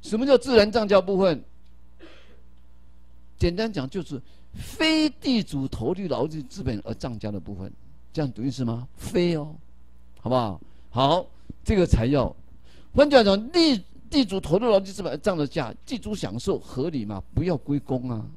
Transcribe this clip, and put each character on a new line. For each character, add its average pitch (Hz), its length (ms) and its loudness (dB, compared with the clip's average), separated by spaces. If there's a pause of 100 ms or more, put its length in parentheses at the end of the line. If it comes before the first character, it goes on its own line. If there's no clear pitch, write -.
什 208 160 -2
么 262 80 2
叫 277 120 10
自 247 180 4
然 214 140 8
涨 220 160 2
价 196 140 8
部 185 180 0
分？ 185 240 4 (2000)
简 175 160 4
单 220 160 0
讲， 135 180 -4
就 180 140 -6
是 135 180 -8 (340)
非 311 560 2
地 247 320 0
主 135 260 -2
投 127 240 -2
入 190 160 -4
劳 127 160 0
力 156 180 -6
资 131 200 -12
本 117 220 -2
而 113 100 -6
涨 117 240 -6
价 104 120 -6
的 104 80 -4
部 98 160 -10
分， 95 160 -10 (420)
这 156 100 -2
样 131 100 -2
懂 113 140 -4
意 139 40 0
思 127 140 -4
吗？ 117 320 -4
非 175 400 0
哦， 151 180 -6 (680)
好 120 100 -4
不 127 40 4
好？ 110 260 2 (300)
好， 143 360 4 (360)
这 220 140 2
个 175 100 6
才 110 200 4
要。 131 280 2 (600)
换 294 160 8
句 285 40 2
话 247 80 12
讲， 202 280 2
地-， 311 320 4 (260)
地 277 160 4
主 190 160 -2
投 160 180 2
入 233 120 2
劳 202 80 8
力 196 80 2
资 196 160 -10
本 156 100 -4
而 143 60 -4
涨 190 180 2
的 147 100 2
价， 127 280 -4 (100)
地 247 140 -6
主 214 160 -6
享 110 240 -4
受 151 200 -2
合 135 300 -4
理 139 160 -2
嘛？ 101 180 -6 (120)
不 151 100 2
要 175 120 2
归 143 220 -2
公 127 300 -2
啊。 113 160 -4 (120)